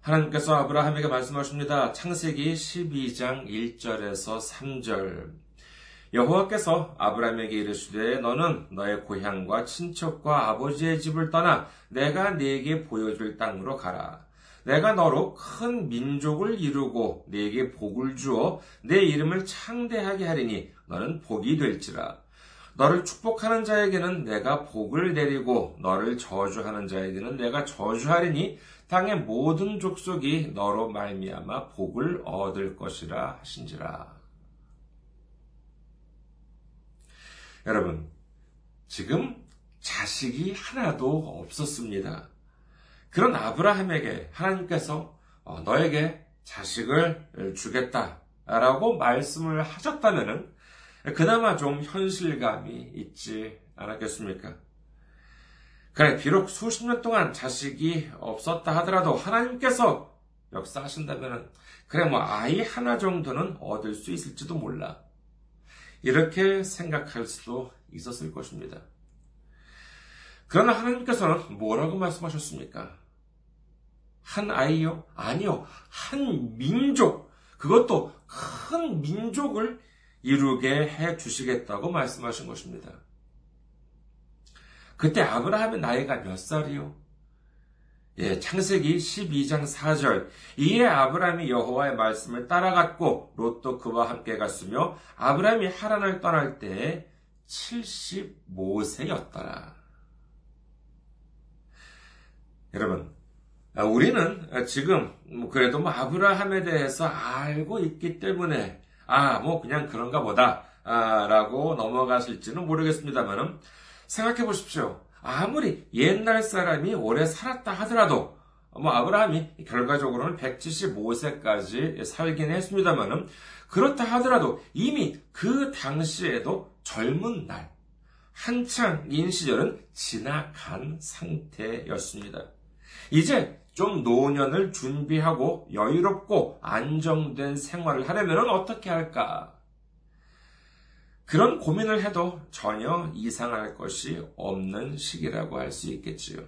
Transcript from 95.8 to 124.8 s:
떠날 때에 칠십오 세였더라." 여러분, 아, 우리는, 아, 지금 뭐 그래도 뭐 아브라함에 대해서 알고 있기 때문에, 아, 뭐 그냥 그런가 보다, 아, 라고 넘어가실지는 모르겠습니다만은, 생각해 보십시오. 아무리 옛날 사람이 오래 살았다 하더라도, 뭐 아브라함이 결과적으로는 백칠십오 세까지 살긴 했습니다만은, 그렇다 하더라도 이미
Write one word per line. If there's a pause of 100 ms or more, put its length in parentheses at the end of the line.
떠날
때에 (400)
칠십오
세였더라." (3000)
여러분, (640)
아,
우리는,
아,
지금 (100)
뭐
그래도
뭐
아브라함에
대해서
알고
있기
때문에, (240)
아,
뭐
그냥
그런가
보다, (200)
아,
라고
넘어가실지는
모르겠습니다만은, (460)
생각해
보십시오. (180)
아무리
옛날
사람이
오래
살았다
하더라도, (340)
뭐
아브라함이
결과적으로는
백칠십오
세까지
살긴
했습니다만은, (420)
그렇다
하더라도 (100)
이미 (140)